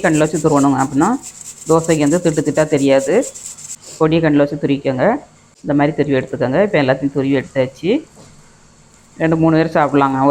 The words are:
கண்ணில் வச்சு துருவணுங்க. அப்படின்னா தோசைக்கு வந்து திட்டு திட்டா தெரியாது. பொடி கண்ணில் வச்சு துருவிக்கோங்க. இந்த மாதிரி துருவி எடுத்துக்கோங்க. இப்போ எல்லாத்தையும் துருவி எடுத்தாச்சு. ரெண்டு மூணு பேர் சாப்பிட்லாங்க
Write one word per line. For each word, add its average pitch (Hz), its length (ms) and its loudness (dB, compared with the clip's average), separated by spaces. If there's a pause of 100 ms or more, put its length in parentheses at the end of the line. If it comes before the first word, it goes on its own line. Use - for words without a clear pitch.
கண்ணில் 156 200 2
வச்சு 156 180 -2
துருவணுங்க. 143 420 2
அப்படின்னா 139 240 0 (600)
தோசைக்கு 160 380 2
வந்து 156 180 2
திட்டு 156 240 0
திட்டா 151 160 0 (100)
தெரியாது. 135 400 2 (840)
பொடி 160 260 2
கண்ணில் 147 200 4
வச்சு 147 180 -6
துருவிக்கோங்க. 139 440 -2 (560)
இந்த 147 160 -4
மாதிரி 147 200 2
துருவி 135 200 0
எடுத்துக்கோங்க. 131 480 -4
இப்போ 185 160 -2
எல்லாத்தையும் 135 320 -2
துருவி 135 260 0
எடுத்தாச்சு. 131 520 -4 (1300)
ரெண்டு 165 200 0
மூணு 160 160 2
பேர் 165 180 0
சாப்பிட்லாங்க 139 540 2